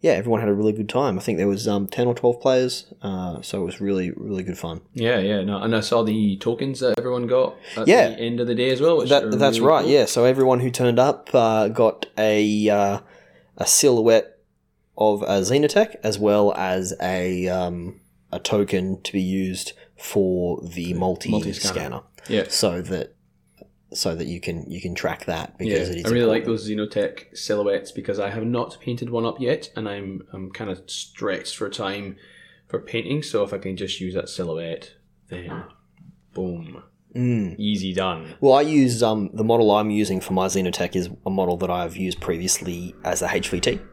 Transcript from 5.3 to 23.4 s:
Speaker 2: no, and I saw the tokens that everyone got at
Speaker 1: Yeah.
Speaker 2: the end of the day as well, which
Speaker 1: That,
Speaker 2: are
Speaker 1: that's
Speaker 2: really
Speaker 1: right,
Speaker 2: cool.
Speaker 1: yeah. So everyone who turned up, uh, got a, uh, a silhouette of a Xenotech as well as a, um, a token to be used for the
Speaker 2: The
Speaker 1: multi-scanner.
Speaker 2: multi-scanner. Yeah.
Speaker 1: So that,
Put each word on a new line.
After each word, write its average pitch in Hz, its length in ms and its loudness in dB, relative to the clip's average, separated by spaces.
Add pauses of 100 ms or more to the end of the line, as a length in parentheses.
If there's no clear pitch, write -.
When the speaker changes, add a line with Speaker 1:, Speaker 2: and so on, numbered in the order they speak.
Speaker 2:
no, 101 180 -2
and 113 140 0
I 110 40 2
saw 113 240 2
the 107 340 2
tokens 120 440 -2
that 127 180 2
everyone 123 280 -2
got 127 280 2 (200)
at 110 120 0
Speaker 1:
Yeah. 214 220 8
Speaker 2:
the 110 100 -10
end 117 200 -4
of 123 80 0
the 123 80 0
day 123 140 2
as 127 120 0
well, 143 160 6
which - 120 0
Speaker 1:
That, 139 140 6
Speaker 2:
are 110 120 -2
Speaker 1:
that's 120 240 4
Speaker 2:
really 123 100 6
Speaker 1:
right, 156 140 6
Speaker 2:
cool. - 80 2
Speaker 1:
yeah. 135 140 6
So 120 200 2
everyone 131 340 6
who 127 100 0
turned 123 300 2
up, 139 340 2
uh, 110 360 4
got 113 360 2 (120)
a, 107 520 4
uh, 101 300 2 (580)
a - 80 -2
silhouette 117 720 4 (600)
of 104 260 2
a 98 180 2
Xenotech 147 600 2
as 107 160 -2
well 104 360 4
as 92 460 -2
a, 92 480 -2
um, 87 500 -4 (320)
a 87 80 -6
token 95 640 0
to - 100 -10
be 98 100 0
used 92 520 -4 (240)
for 90 640 -2
the 87 320 -6
Speaker 2:
The 85 60 -2
Speaker 1:
multi-scanner. 92 400 -2
Speaker 2:
multi-scanner. 73 640 -6 (280)
Yeah. 104 200 0
Speaker 1:
So 90 340 0
that, 87 300 -6 (800)